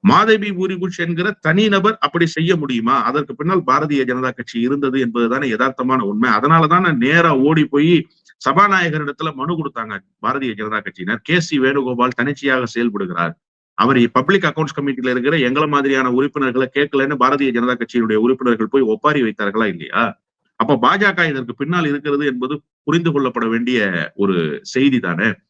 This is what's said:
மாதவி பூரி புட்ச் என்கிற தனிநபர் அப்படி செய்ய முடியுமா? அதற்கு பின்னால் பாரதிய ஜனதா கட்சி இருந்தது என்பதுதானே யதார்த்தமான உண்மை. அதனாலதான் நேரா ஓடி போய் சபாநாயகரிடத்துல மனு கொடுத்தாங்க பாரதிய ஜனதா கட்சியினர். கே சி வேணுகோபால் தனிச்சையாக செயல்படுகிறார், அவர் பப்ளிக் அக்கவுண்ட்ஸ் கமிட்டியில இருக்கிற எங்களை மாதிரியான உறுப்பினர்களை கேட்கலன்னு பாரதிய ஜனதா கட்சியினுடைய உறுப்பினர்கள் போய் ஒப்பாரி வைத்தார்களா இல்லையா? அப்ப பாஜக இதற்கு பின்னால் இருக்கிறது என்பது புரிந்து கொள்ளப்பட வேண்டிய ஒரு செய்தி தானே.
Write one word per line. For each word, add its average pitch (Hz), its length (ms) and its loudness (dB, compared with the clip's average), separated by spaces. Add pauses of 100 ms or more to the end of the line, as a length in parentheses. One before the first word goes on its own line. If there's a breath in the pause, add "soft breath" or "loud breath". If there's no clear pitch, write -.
மாதவி 208 480 4
பூரி 185 240 -4
புட்ச் 180 260 -6
என்கிற 170 260 -2 (120)
தனிநபர் 196 600 2
அப்படி 165 280 0
செய்ய 165 280 -2
முடியுமா? 127 460 0
அதற்கு 131 320 -2
பின்னால் 175 300 -2
பாரதிய 143 400 0
ஜனதா 127 280 -2
கட்சி - 280 -10
இருந்தது 135 400 0
என்பதுதானே 120 480 0
யதார்த்தமான 127 520 0 (100)
உண்மை. 110 200 0
அதனாலதான் 160 560 4 (120)
நேரா 160 420 2
ஓடி 151 260 4
போய் 151 260 2 (500 soft breath)
சபாநாயகரிடத்துல 160 920 0
மனு 135 220 -6
கொடுத்தாங்க 120 380 -8 (260)
பாரதிய 127 340 -2
ஜனதா 107 260 -4
கட்சியினர். 101 440 -8
கே 170 160 0
சி 160 180 -4
வேணுகோபால் 127 600 0
தனிச்சையாக 131 560 -2
செயல்படுகிறார், 92 600 -2 (440)
அவர் 123 220 4 (100)
பப்ளிக் 180 380 0
அக்கவுண்ட்ஸ் 151 300 -4
கமிட்டியில 131 360 -4
இருக்கிற 131 220 0 (120)
எங்களை 147 200 0
மாதிரியான 135 460 0
உறுப்பினர்களை 131 560 0
கேட்கலன்னு 143 540 0
பாரதிய 135 280 2
ஜனதா 120 240 0
கட்சியினுடைய 113 440 0
உறுப்பினர்கள் 120 540 0
போய் 131 200 4
ஒப்பாரி 147 280 0
வைத்தார்களா 107 520 -2
இல்லையா? 85 300 -4 (560)
அப்ப 123 260 2
பாஜக 180 460 2
இதற்கு 120 280 -8
பின்னால் 156 320 -2
இருக்கிறது 143 340 -2
என்பது 131 300 -4 (300)
புரிந்து 165 260 0
கொள்ளப்பட 127 360 -2
வேண்டிய 117 420 0 (260)
ஒரு 98 220 0 (280)
செய்தி 131 340 2
தானே. 92 300 -2 (200)